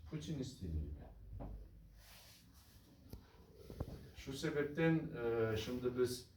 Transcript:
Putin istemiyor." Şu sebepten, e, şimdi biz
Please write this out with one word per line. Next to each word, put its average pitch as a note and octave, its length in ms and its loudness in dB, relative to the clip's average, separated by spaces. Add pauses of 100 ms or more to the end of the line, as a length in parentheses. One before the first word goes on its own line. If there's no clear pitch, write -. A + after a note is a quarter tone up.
(100)
Putin D#3 280 -2
istemiyor." D#2+ 480 -2 (3250)
Şu - 160 -8
sebepten, D#3 640 4
e, A#2 640 4
şimdi B2 420 0
biz B2 380 4